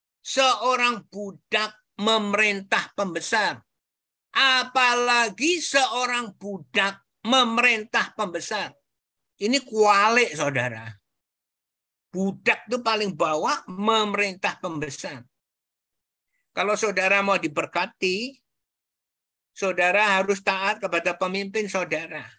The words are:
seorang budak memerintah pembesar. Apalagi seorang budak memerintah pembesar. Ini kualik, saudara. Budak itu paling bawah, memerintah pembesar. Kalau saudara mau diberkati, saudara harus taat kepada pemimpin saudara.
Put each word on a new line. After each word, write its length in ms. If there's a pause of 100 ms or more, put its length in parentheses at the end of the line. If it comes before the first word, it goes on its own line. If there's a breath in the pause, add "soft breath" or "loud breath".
(240)
seorang 840
budak 680 (240)
memerintah 960
pembesar. 640 (720)
Apalagi 1300
seorang 720
budak 720 (240)
memerintah 880
pembesar. 560 (680)
Ini 240
kualik, 680
saudara. 560 (1200)
Budak 640
itu 80
paling 320
bawah, 560
memerintah 960
pembesar. 640 (1300)
Kalau 160
saudara 480
mau 160
diberkati, 960 (1200)
saudara 640
harus 240
taat 400
kepada 400
pemimpin 480
saudara. 560 (140)